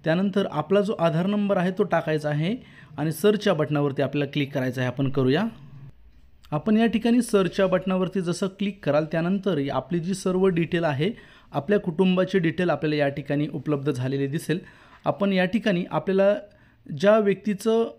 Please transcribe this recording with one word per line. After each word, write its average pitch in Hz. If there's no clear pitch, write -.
त्यानंतर 190
आपला 156
जो 202
आधार 165
नंबर 202
आहे, 185
तो 190
टाकायचा 156
आहे 160
आणि 156
सर्च 208
या 190
बटनावरती 143
आपल्याला 139
click 143
करायचं 127
आहे. 127
आपण 131
करूया. 135
आपण 180
या 226
ठिकाणी 233
सर्च 196
या 196
बटनावरती 185
जसं 175
click 196
कराल, 147
त्यानंतर 175
आपली 135
जी 175
सर्व 185
detail 170
आहे, 151
आपल्या 196
कुटुंबाची 185
detail 170
आपल्याला 151
या 143
ठिकाणी 147
उपलब्ध 143
झालेली 131
दिसेल. 156
आपण 196
या 185
ठिकाणी 185
आपल्याला 190
ज्या 208
व्यक्तीचं 214